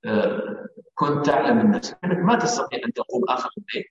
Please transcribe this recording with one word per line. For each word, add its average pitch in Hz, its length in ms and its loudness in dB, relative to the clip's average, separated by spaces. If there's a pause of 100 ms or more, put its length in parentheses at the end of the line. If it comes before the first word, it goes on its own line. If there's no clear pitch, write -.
آه، - 600 -2 (280)
كنت 143 300 0
تعلم 226 340 4
الناس - 440 2
أنك 180 140 0
ما 208 180 4
تستطيع - 500 -2
أن 240 80 -4
تقوم - 360 -2
آخر 127 280 -2
الليل 127 340 -8